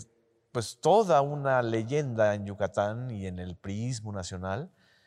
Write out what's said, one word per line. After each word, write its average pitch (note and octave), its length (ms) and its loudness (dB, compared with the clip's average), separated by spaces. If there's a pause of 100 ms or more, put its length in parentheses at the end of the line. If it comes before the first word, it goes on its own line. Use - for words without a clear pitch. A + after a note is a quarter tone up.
(500)
pues, - 300 -6
toda F3 420 6
una C#3 400 0
leyenda A2+ 720 2
en G2+ 120 -4
Yucatán G#2 640 -2
y G2+ 160 -6
en F2+ 120 -8
el F2+ 180 -8
priismo G#2+ 560 -6
nacional, F#2+ 580 -6 (360)